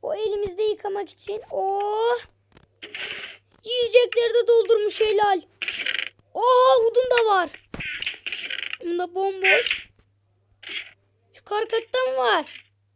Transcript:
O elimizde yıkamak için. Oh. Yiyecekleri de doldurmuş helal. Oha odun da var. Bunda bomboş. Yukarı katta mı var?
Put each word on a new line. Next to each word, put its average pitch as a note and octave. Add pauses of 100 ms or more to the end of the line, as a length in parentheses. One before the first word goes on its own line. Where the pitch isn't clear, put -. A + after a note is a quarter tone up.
O -
elimizde G#4
yıkamak G4+
için. G#4+
Oh. G#4 (1500)
Yiyecekleri A#4
de A#4+
doldurmuş G#4+
helal. G#4 (960)
Oha B4+
odun A#4+
da A#4+
var. F4+ (1300)
Bunda F4
bomboş. F#4+ (1400)
Yukarı G#4+
katta B4+
mı C5
var? A4 (320)